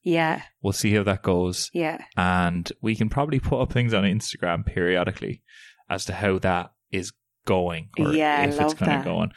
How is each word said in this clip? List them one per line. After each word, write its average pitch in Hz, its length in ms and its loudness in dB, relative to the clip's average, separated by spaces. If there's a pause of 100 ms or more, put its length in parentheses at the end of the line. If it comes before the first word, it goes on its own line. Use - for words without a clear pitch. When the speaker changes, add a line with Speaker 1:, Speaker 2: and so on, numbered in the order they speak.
Speaker 1:
Yeah. 165 380 0 (200)
Speaker 2:
We'll 98 120 0
see 104 200 2
how 104 100 4
that 98 200 0
goes. 90 500 0
Speaker 1:
Yeah. 165 240 -2 (180)
Speaker 2:
And 90 560 0 (100)
we 113 140 0
can 110 140 0
probably 139 300 0
put 127 220 0
up 127 120 -2
things 120 200 2
on 98 100 4
Instagram 92 640 0
periodically 90 760 0 (480)
as 92 160 -4
to 92 80 -4
how 95 260 2
that 87 320 0 (200)
is 98 200 -4 (340)
going, 87 520 0
or 151 160 2
Speaker 1:
Yeah, 151 300 2
Speaker 2:
if 143 80 2
it's 147 80 -2
Speaker 1:
love 151 180 0
Speaker 2:
kinda 170 160 0
Speaker 1:
that. 135 120 -2
Speaker 2:
going. 85 320 -2